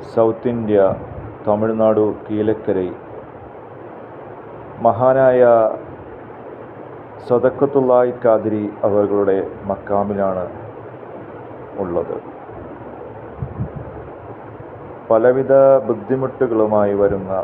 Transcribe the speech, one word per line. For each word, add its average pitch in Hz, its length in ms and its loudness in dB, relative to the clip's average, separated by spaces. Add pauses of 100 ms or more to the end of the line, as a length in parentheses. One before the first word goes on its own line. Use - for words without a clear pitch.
(140)
സൗത്ത് 113 380 2
ഇന്ത്യ, 107 280 2 (640)
തമിഴ്നാടു, 110 580 4 (220)
കീലക്കരൈ, 107 640 0 (2000)
മഹാനായ 127 540 6 (1900)
സദഖത്തുല്ലാഹി 123 840 4 (120)
ഖാദിരി 107 380 4 (260)
അവര്കളുടെ 101 480 4 (340)
മക്കാമിലാണ് 98 760 -2 (1400)
ഉള്ളത്. 85 300 -4 (3000)
പലവിധ 127 440 4 (340)
ബുദ്ധിമുട്ടുകളുമായി 110 1120 0
വരുന്ന 95 320 0 (100)